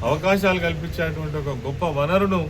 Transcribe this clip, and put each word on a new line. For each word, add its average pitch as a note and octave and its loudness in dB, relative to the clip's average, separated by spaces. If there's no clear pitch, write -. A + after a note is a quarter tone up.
అవకాశాలు F3+ 2
కల్పించేటువంటి D#3+ -2
ఒక C#3 -4
గొప్ప C3+ -2
వనరును F#3 2